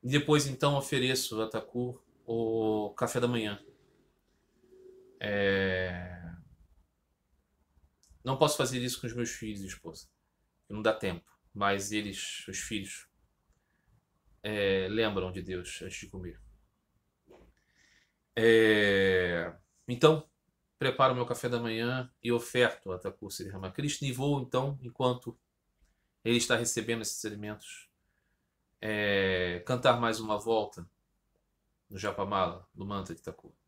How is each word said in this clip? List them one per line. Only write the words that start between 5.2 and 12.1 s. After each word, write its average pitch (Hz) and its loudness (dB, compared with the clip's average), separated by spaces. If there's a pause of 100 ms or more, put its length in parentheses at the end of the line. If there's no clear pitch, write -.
É... 92 0 (1900)
Não 131 -2
posso 147 4
fazer 127 0
isso 123 -4
com - -8
os 113 -6
meus 120 -4
filhos 107 -8
e 98 -10
esposa. - -16 (600)
Não 104 -8
dá 110 4
tempo. 87 -6 (220)
Mas 101 0
eles, 101 -6